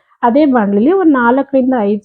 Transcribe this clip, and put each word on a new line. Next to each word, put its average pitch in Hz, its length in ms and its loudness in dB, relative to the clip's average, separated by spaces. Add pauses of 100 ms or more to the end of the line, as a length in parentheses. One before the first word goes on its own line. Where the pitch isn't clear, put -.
(260)
ಅದೇ 240 200 2
ಬಾಣಲಿಲಿ 220 460 0
ಒಂದು 370 200 2
ನಾಲ್ಕರಿಂದ 262 680 0
ಐದು 208 240 -4